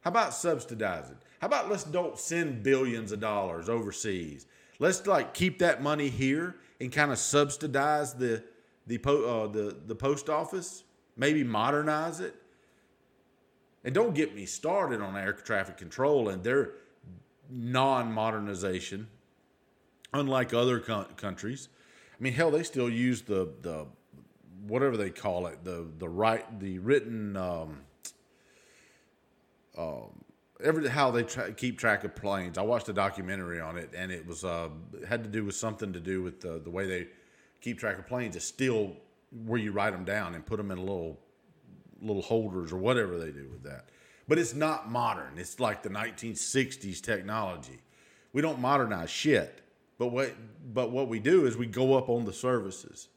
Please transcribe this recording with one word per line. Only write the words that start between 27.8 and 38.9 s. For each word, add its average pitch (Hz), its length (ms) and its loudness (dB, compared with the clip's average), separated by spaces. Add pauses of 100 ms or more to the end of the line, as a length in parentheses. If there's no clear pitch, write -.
um, 73 460 -8 (380)
every, 156 280 4
how 139 200 6
they 120 140 2
tra-, 104 300 -4
keep 123 260 -4
track 104 240 4
of 101 100 -6
planes. 92 440 -4
I 95 60 0
watched 113 260 0
a 104 40 -4
documentary 95 680 -2
on 80 160 -8
it, 82 180 -10
and 92 160 -6
it 85 160 -10
was, 85 160 -10
uh, 85 240 -2 (400)
had 117 160 -2
to 110 60 -10
do 104 160 -2
with 98 100 -4
something 104 380 -4
to 87 80 -8
do 92 200 -2
with 90 200 -8
the, 82 180 -6
the 80 100 -12
way 95 160 -4
they 90 220 -4 (540)
keep 117 180 -6
track 101 180 -2
of 95 80 -14
planes. 120 300 -4
It's 85 100 -8
still 110 520 0 (480)